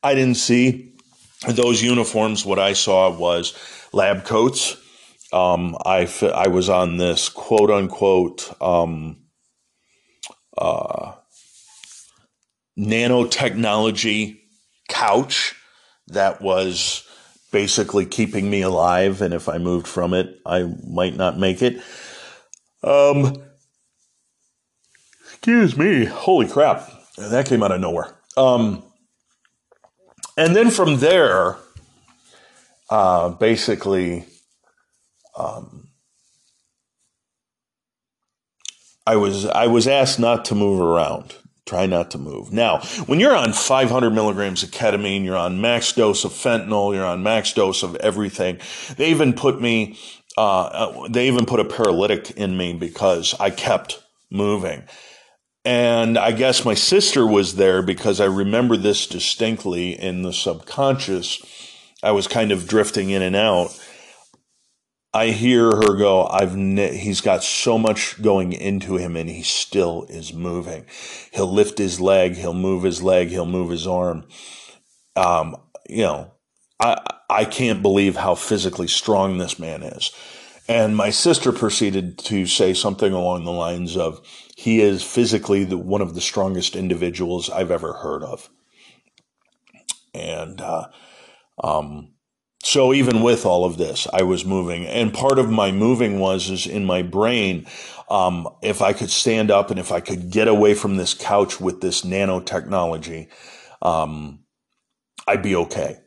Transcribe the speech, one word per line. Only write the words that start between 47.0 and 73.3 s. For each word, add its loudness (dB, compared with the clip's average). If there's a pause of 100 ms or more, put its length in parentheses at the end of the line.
on -4
max 0
dose 0
of -8
everything. -2 (360)
They 0
even 4
put 0
me, -2 (380)
uh, 2
uh, -6
they 2
even 2
put 0
a 2
paralytic 0
in -4
me -4
because -2
I 0
kept -4 (300)
moving. -4 (840)
And 2
I 2
guess 2
my 0
sister 2
was 2
there 4
because -2
I 4
remember 2
this 0
distinctly -4
in -6
the -6
subconscious. -4 (600)
I 2
was 0
kind 0
of -4
drifting 0
in 0
and -2
out. 2 (1400)
I 2
hear 4
her 4
go, 4
"I've 0
ne-, -2
he's -4
got 2
so 0
much -2
going 2
into -4
him -6
and -6
he -14
still -2
is -14
moving. -8 (460)
He'll -2
lift 2
his -2
leg, 2
he'll -6
move -2
his -2
leg, 2
he'll -4